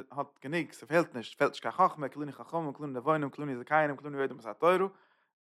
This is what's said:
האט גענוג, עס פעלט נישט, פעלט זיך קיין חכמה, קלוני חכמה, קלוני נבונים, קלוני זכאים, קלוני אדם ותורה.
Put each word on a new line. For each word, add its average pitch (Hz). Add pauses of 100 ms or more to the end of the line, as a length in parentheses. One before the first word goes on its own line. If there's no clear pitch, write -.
(100)
האט 139
גענוג, 147
עס -
פעלט 151
נישט, 117
פעלט 143
זיך -
קיין 113
חכמה, 170
קלוני 143
חכמה, 147
קלוני 143
נבונים, 139
קלוני 143
זכאים, 147
קלוני 143
אדם 131
ותורה. 165 (720)